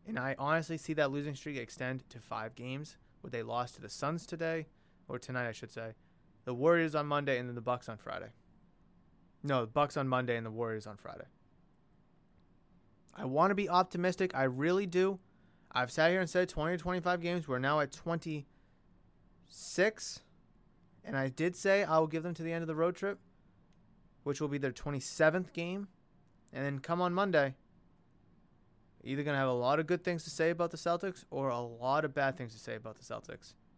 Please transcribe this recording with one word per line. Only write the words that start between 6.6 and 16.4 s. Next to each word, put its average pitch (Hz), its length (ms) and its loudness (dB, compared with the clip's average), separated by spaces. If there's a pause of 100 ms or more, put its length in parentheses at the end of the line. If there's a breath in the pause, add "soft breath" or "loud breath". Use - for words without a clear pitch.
on 147 120 0
Monday, 143 320 2
and 123 100 -6
then 120 60 -8
the 120 60 -8
Bucks 120 260 -2
on 110 120 -10
Friday. - 340 -10 (1120)
No, 139 200 2
the 113 40 -2
Bucks 143 320 2
on 135 100 0
Monday 127 280 2
and 113 100 -4
the 110 40 -8
Warriors 110 360 -4
on 104 100 -14
Friday. - 300 -14 (1900)
I 208 120 -6
wanna 160 280 4
be 196 140 0
optimistic. 180 680 2
I 135 100 2
really 156 420 2
do. 185 320 2 (520 soft breath)
I've 127 200 0
sat 160 200 6
here 185 100 4
and 170 100 0
said 180 180 4